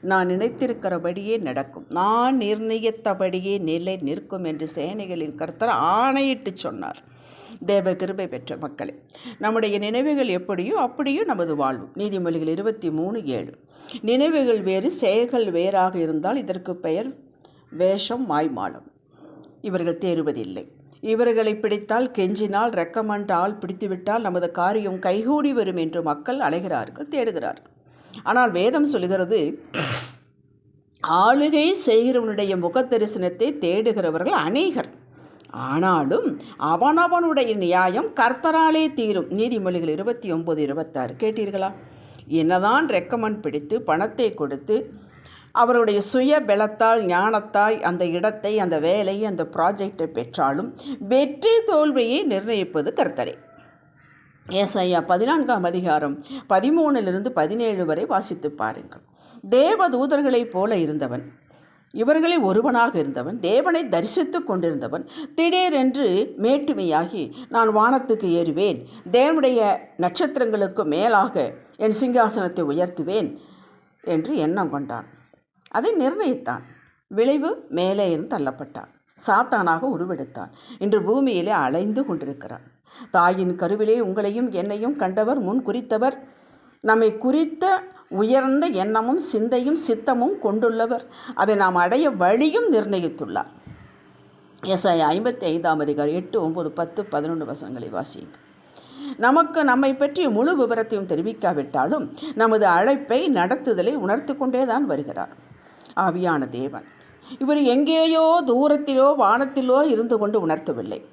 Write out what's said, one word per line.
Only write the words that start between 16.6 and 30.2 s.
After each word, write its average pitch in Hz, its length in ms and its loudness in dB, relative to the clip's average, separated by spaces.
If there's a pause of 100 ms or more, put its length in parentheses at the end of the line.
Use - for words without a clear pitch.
பெயர் 180 340 -4 (600)
வேஷம், 196 580 0
மாய்மாலம். 123 580 -2 (760)
இவர்கள் 170 360 -2
தேறுவதில்லை. 147 680 -4 (380)
இவர்களை 220 540 2
பிடித்தால், 214 560 -2
கெஞ்சினால், 208 600 -2
ரெக்கமெண்ட் 208 580 -2
ஆள் 190 260 0
பிடித்துவிட்டால் 190 640 -4
நமது 180 320 -2
காரியம் 185 480 -2
கைகூடி 247 540 0
வரும் 190 240 0
என்று 165 240 -2
மக்கள் 156 360 -2
அலைகிறார்கள், 180 760 -4
தேடுகிறார்கள். 220 580 -4 (540)
ஆனால் 233 280 2
வேதம் 240 340 2
சொல்கிறது, 185 800 0 (1500)